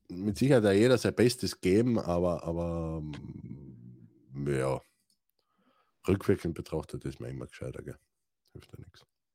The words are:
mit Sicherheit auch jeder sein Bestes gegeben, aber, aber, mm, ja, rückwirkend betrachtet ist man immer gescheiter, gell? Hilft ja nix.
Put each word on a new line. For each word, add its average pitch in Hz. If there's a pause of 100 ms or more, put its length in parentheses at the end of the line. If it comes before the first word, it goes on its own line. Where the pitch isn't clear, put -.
(120)
mit 98
Sicherheit 127
auch 101
jeder 117
sein 98
Bestes 107
gegeben, 110
aber, 87
aber, 82
mm, 67
ja, 65 (1300)
rückwirkend 92
betrachtet -
ist 69
man 60
immer 64
gescheiter, -
gell? - (560)
Hilft -
ja -
nix. - (300)